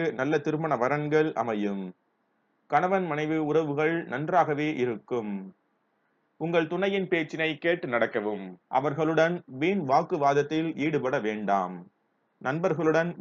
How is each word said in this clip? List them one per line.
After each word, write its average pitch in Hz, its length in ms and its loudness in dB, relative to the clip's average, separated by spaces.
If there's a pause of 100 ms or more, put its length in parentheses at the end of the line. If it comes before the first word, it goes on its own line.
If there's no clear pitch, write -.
(220)
நல்ல 147 280 2
திருமண 156 340 -2
வரன்கள் 147 480 2 (120)
அமையும். 101 400 -2 (880)
கணவன் 185 380 2
மனைவி 151 280 0 (120)
உறவுகள் 156 440 2 (180)
நன்றாகவே 151 540 0 (160)
இருக்கும். 117 480 -4 (1120)
உங்கள் 165 280 2
துணையின் 190 400 0
பேச்சினை 160 360 -2 (160)
கேட்டு 170 300 0
நடக்கவும். 107 500 0 (340)
அவர்களுடன் 160 580 2 (260)
வீண் 190 200 0 (100)
வாக்குவாதத்தில் 147 760 2 (160)
ஈடுபட 143 320 0 (120)
வேண்டாம். 98 480 0 (720)
நண்பர்களுடன் 160 600 2 (120)